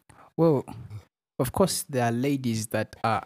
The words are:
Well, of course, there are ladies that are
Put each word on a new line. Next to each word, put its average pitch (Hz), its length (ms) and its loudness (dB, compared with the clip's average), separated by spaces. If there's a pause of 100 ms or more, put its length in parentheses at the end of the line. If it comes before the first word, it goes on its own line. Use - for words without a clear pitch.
(380)
Well, 160 280 4 (760)
of 131 120 0
course, - 380 2
there 127 160 0
are 117 60 2
ladies 123 560 -2
that - 360 -4
are 110 220 0